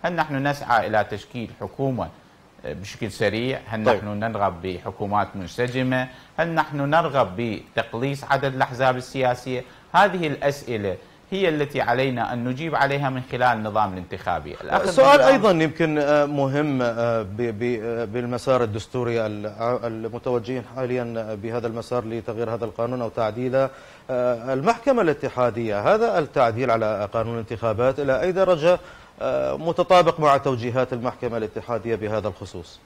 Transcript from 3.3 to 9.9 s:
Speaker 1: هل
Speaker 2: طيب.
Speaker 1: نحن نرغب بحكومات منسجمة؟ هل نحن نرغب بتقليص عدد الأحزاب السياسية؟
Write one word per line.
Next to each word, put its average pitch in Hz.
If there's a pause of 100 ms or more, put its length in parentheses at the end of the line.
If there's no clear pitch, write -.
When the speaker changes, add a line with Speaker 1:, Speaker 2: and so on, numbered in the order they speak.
Speaker 1:
هل 107
Speaker 2:
طيب. 117
Speaker 1:
نحن 101
نرغب 104
بحكومات 98
منسجمة؟ 127 (300)
هل 165
نحن 156
نرغب 139
بتقليص 120
عدد 135
الأحزاب 127
السياسية؟ 123 (300)